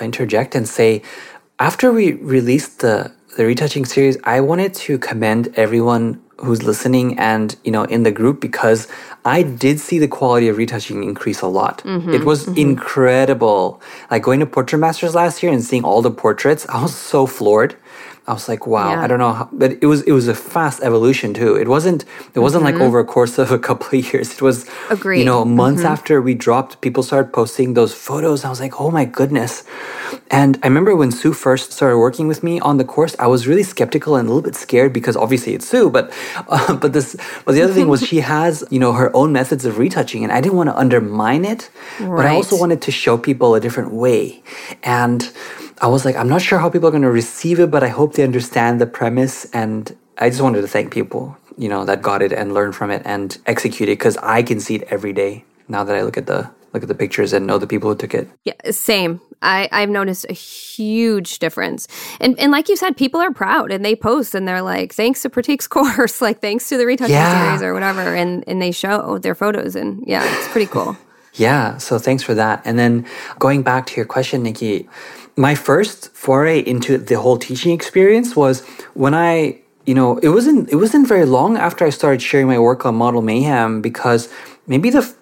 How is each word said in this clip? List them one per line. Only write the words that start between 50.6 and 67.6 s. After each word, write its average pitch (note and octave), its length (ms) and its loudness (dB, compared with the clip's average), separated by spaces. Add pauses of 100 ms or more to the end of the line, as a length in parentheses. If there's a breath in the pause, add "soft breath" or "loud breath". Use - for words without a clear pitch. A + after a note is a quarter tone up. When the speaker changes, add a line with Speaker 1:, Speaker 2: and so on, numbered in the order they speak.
Speaker 1:
to G2+ 60 -4
thank - 240 -4
people, A#2 440 -8 (220)
you A#2 100 -6
know, G2 160 -4
that G2 180 -2
got G2+ 200 0
it G2 100 0
and G2+ 220 -4
learned G2+ 220 -2
from G2+ 140 -6
it G2+ 140 -6
and G2+ 320 -8 (100)
executed, A2+ 520 -2
'cause A2 240 0
I A#2 200 0
can A#2+ 180 -2
see A2+ 160 -6
it - 140 -8
every G2+ 220 -4
day G2+ 320 -4 (240)
now G2+ 140 -4
that G2+ 140 -2
I G2+ 60 -2
look A2 140 -4
at - 100 -6
the, - 220 -4 (240)
look G#2+ 120 -6
at - 40 -10
the G2+ 60 -2
pictures G2 380 -2
and F#2+ 160 0
know G2+ 100 0
the G2 80 -8
people G#2+ 240 -2
who G#2 60 -2
took - 180 -8
it. - 140 -4 (160)
Speaker 2:
Yeah, - 100 -6 (160)
same. F#3 500 -2 (220)
I, F#3+ 300 0
I've G#3 180 0
noticed G3 400 -2
a - 20 -8
huge G#3+ 1080 -4
difference. G#2 480 -6 (320 loud breath)
And, B3 180 0
and C#4+ 140 2
like D4+ 160 0
you G4+ 80 2
said, F#4 200 -2
people C4+ 240 -2
are F4 120 0
proud G3+ 400 -2
and G3 120 -4
they G#3+ 120 0
post A3+ 400 -2
and F#3+ 100 -4
they're F#3 160 -2
like, F#3 320 -6
"Thanks A#3+ 280 0
to B3+ 80 -6
Pratik's C4 400 -4
<laughs> - 60 -2
course," B3 460 0
like, G3+ 180 0
"Thanks G#3+ 280 -4
to C#4 100 -2
the A#3+ 80 2
retouching B3 320 0
Speaker 1:
Yeah. F3 300 2
Speaker 2:
series," D#3 140 -2